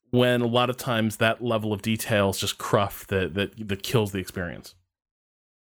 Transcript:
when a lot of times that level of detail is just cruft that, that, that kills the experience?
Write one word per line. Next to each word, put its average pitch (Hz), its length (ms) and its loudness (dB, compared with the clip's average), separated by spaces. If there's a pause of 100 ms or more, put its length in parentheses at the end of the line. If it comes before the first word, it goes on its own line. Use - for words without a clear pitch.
(100)
when 123 320 4
a 120 40 2
lot 120 240 2
of 123 60 -6
times 110 400 0
that 113 260 2
level 110 300 0
of 98 100 -4
detail 110 480 2
is 95 80 -2
just - 180 -4
cruft - 520 0
that, 92 260 0
that, 101 340 -4
that 101 140 -6
kills 107 300 0
the 101 60 -4
experience? 87 560 -8 (1040)